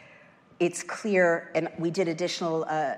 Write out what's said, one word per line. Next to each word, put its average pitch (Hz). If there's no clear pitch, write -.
it's 175
clear, 180
and 160
we 170
did 170
additional, 165
uh, 147